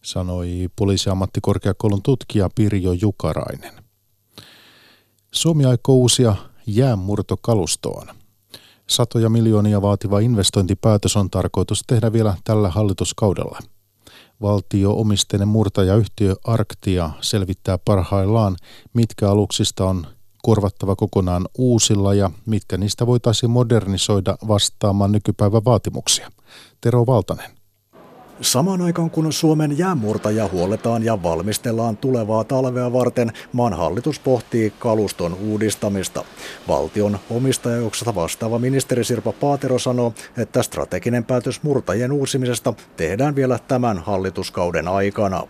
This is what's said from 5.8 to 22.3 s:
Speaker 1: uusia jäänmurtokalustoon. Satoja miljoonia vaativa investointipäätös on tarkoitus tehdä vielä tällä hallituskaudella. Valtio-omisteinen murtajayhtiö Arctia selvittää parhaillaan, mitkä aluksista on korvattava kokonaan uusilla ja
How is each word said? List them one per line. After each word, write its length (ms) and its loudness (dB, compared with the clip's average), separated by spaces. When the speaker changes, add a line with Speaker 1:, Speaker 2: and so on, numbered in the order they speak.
Speaker 1:
uusia 400 4
jäänmurtokalustoon. 1400 0
Satoja 420 2
miljoonia 520 4
vaativa 380 2
investointipäätös 1000 2
on 120 0
tarkoitus 580 -2
tehdä 260 2
vielä 200 2
tällä 260 2
hallituskaudella. 920 -2
Valtio-omisteinen 1040 0
murtajayhtiö 960 2
Arctia 680 -2
selvittää 560 -2
parhaillaan, 800 2
mitkä 360 0
aluksista 560 0
on 220 -2
korvattava 540 2
kokonaan 500 0
uusilla 560 2
ja 180 2